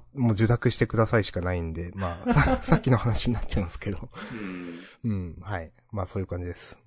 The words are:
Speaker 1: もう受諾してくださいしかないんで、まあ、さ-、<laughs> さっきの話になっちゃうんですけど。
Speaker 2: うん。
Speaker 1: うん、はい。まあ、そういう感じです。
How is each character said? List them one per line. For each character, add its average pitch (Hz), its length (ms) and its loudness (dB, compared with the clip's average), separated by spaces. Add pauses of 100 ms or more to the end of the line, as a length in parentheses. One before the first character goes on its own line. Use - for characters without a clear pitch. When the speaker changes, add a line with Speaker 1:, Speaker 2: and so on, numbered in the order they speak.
(140)
Speaker 1:
も 123 160 2
う - 20 6
受 107 160 4
諾 120 240 4
し - 60 -2
て 117 100 2
く - 80 -6
だ 110 100 4
さ 113 140 4
い 98 60 2
し - 60 -8
か 90 100 -4
な 90 120 -2
い 87 80 -2
ん 82 120 -4
で、 85 200 -8
ま 92 320 -4
あ、 240 80 4
さ-、 254 300 4
<laughs> - 0 -
さ - 140 6
っ - 40 -4
き 127 100 2
の 127 40 6
話 113 320 2
に 123 60 4
な 110 80 -4
っ - 40 -2
ち - 120 0
ゃ - 20 2
う 101 40 2
ん - 20 -4
で 85 60 -8
す - 60 -10
け - 140 -6
ど。 107 180 -8 (920)
Speaker 2:
う 123 60 -4
ん。 - 20 0
Speaker 1:
う - 20 0
ん、 90 280 -4
は 101 180 -4
い。 80 140 -12 (180)
ま 101 120 -4
あ、 90 40 -4
そ - 120 -6
う - 20 0
い - 20 -2
う 90 40 -8
感 90 120 -6
じ 90 80 -6
で 85 80 -8
す。 - 300 -14